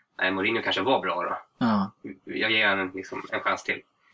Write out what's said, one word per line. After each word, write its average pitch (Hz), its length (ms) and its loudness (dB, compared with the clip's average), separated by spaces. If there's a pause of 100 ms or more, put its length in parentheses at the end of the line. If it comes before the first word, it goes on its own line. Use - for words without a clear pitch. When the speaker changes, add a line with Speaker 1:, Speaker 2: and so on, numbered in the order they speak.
(180)
Speaker 1:
nej, - 140 0
Mourinho 107 320 0
kanske - 180 0
var 101 180 4
bra 87 240 -2
då. 82 140 -4 (200)
Speaker 2:
Ja. 107 340 4 (320)
Speaker 1:
Jag 104 280 -2
ger 107 160 4
han, 95 280 2
liksom, - 360 -8
en 110 80 -4
chans 98 240 -2
till. - 180 -4 (320)